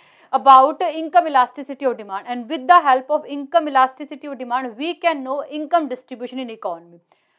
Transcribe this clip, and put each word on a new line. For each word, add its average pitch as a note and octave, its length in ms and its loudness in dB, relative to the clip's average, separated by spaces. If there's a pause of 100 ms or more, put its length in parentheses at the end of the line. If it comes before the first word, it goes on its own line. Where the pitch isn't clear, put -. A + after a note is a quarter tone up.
(340)
about C4+ 480 6
income D#4+ 460 0
elasticity C4+ 580 -2
of A#3 140 -4
demand, G3+ 280 -12
and A#3+ 220 -10
with C4 160 -6
the F4 160 6
help C4 300 2
of D4+ 160 -2
income C#4+ 400 -2
elasticity C4+ 580 -2
of C#4 140 -12
demand, B3 400 -6
we E4 160 -6
can D#4+ 280 -2
know C4+ 220 -6
income D4+ 440 -4
distribution B3 500 -12
in B3+ 100 -8
economy. E3+ 520 -12 (380)